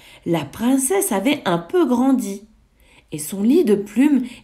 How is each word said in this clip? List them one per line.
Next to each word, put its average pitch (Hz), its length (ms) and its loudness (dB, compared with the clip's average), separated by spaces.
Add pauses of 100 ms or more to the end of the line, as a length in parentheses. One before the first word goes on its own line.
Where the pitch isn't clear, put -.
(260)
la 165 200 -2
princesse 269 680 -2
avait 226 340 -2
un 175 120 0
peu 339 280 0
grandi 240 600 0 (640)
et 151 80 -8
son 196 240 -8
lit 302 200 4
de 214 120 2
plumes 262 500 2 (180)